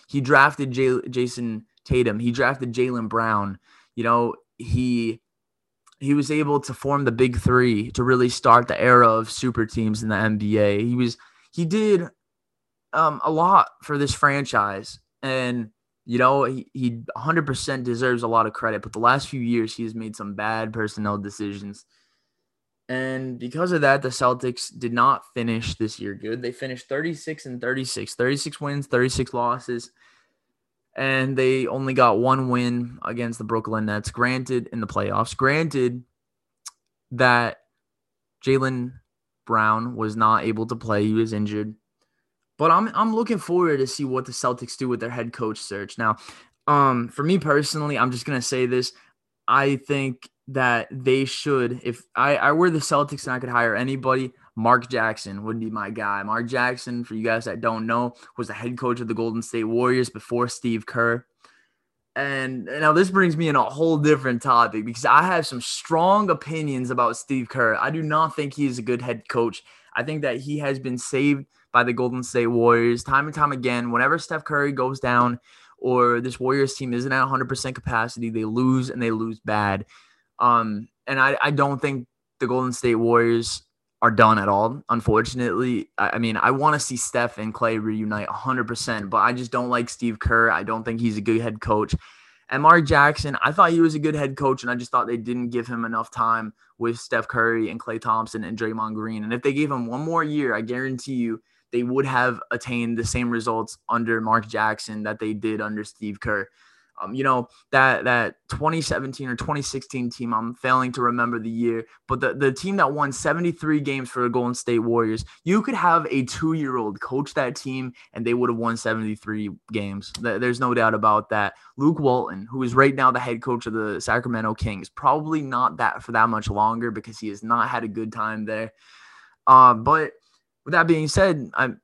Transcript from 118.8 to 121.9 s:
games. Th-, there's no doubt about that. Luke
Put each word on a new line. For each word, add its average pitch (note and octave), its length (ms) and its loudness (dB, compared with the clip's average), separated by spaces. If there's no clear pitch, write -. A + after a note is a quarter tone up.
games. G2+ 400 -6
Th-, A2 180 -2
there's B2 180 0
no B2 140 0
doubt A2+ 220 4
about G#2+ 340 2
that. G#2 240 0
Luke D3+ 240 2